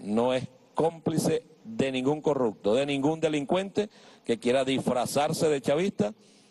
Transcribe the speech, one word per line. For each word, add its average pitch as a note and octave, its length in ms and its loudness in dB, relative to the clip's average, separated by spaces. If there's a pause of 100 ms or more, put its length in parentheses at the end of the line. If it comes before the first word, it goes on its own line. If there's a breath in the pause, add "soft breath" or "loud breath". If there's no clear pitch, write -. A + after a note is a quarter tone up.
no A#2 320 0
es B2+ 140 -4 (260)
cómplice D#3+ 680 0 (200)
de A#2+ 280 -4
ningún C3+ 280 0
corrupto, B2 540 0
de C#3 120 2
ningún D3 340 0
delincuente E3 680 -2 (360 loud breath)
que A#2 140 -2
quiera B2+ 260 2
disfrazarse C3+ 840 0
de C#3+ 120 2
chavista G3 520 0 (380 soft breath)